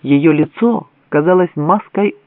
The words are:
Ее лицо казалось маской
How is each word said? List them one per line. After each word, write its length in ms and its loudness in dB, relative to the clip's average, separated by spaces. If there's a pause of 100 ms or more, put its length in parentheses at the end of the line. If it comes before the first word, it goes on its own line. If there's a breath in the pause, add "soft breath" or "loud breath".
Ее 300 2
лицо 580 -2 (200)
казалось 460 0
маской 600 -2 (120)